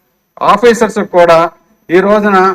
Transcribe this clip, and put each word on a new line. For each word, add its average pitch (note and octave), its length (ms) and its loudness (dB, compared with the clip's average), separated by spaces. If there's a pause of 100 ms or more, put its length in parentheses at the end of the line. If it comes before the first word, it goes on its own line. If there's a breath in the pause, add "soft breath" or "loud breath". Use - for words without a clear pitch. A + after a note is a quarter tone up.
(420)
ఆఫీసర్స్ G#3 580 0 (180)
కూడా E3+ 220 4 (500)
ఈ E3+ 180 0
రోజున G#3 300 0 (180)